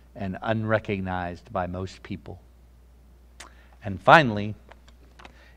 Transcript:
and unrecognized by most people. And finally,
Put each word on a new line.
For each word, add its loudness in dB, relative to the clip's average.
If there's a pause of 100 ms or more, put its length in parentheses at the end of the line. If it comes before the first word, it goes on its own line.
(160)
and -8
unrecognized -2
by -2
most -10
people. -12 (1400)
And -8
finally, 6 (1040)